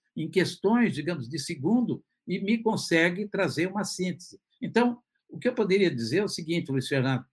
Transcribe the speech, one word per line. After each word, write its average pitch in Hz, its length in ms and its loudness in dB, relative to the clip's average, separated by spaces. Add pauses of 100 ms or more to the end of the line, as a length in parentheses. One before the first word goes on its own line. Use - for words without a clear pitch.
(160)
em 156 140 -4
questões, 196 640 2
digamos, 143 340 -4
de 151 100 -6
segundo, 170 640 0 (240)
e 185 140 -4
me 226 220 0
consegue 180 680 0
trazer 180 380 0
uma 196 180 -4
síntese. - 560 -6 (220)
Então, 240 400 0 (260)
o - 100 -14
que 240 100 -2
eu 240 60 0
poderia 185 400 4
dizer 117 240 -2
é 208 60 2
o 190 40 -2
seguinte, 156 420 -4
Luiz 131 180 0
Fernando 131 440 0